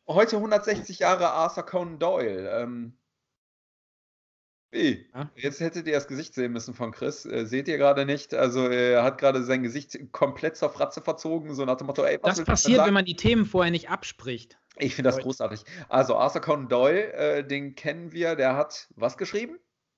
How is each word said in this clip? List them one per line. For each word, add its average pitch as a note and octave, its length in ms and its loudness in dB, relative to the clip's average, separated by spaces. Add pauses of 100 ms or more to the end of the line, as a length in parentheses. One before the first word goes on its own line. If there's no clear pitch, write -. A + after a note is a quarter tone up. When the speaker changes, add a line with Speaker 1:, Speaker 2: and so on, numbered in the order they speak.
Speaker 1:
heute G#3 320 4
hundertsechzig G#3 600 -2
Jahre F3+ 320 2
Arthur E3 320 -2
Conan E3+ 360 -6
Doyle. A#2 520 -2
Ähm, A#2+ 460 -6 (1700)
wie? C3+ 440 0
Speaker 2:
Ja? C#3+ 200 -10
Speaker 1:
Jetzt C#3 260 -6
hättet E3 260 -6
ihr D3+ 60 0
das C#3+ 140 0
Gesicht C#3+ 280 -10
sehen B2 160 -2
müssen A#2 220 -8
von A2+ 180 -6
Chris. C3 340 -8
Äh, A#2 200 -4
seht B2+ 220 -4
ihr D#3+ 100 0
gerade C#3 280 4
nicht. C#3 280 -4
Also, C3 340 2
er B2 360 4
hat C3 140 2
gerade C3+ 260 4
sein B2+ 200 0
Gesicht B2+ 340 -6 (140)
komplett D3 460 0
zur D3 120 0
Fratze - 320 -4
verzogen, D#3 540 -6
so C3+ 100 -2
nach B2+ 120 0
dem C3+ 100 -10
Motto, C#3 160 0
„Ey, D3 180 2
was - 100 2
Speaker 2:
Das - 60 -2
Speaker 1:
willst E3 120 -2
du - 20 4
Speaker 2:
passiert, A3+ 260 6
Speaker 1:
sagen?“ D#3+ 100 6
Speaker 2:
wenn G3+ 60 4
man G3 120 4
die F3 100 -6
Themen A3+ 300 4
vorher F3+ 260 2
nicht E3+ 180 -2
abspricht. - 680 -10 (180)
Speaker 1:
Ich C3 160 -2
finde C3 140 0
das A#2+ 80 4
Speaker 2:
Leute. C3 80 -4
Speaker 1:
großartig. A2+ 400 -6 (260)
Also, A#2+ 280 4
Arthur C3+ 240 2
Conan D3 260 -2
Doyle, C#3 460 4
äh, D3 340 -2
den C#3 280 -6
kennen D#3+ 360 -8
wir, E3 240 -2
der C3 220 2
hat - 380 -4
was B2 220 -2
geschrieben? A3+ 400 -6 (400)